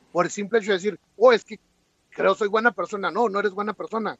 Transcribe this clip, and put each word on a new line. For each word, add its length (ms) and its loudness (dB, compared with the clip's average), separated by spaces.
Por 120 2
el 60 -6
simple 300 -2
hecho 100 -2
de 80 2
decir, 200 -4
"Oh, 120 8
es 140 4
que 160 -16
creo 260 2
soy 140 -2
buena 240 -2
persona". 380 -6
No, 180 0
no 100 -4
eres 140 -2
buena 220 -6
persona. 460 -6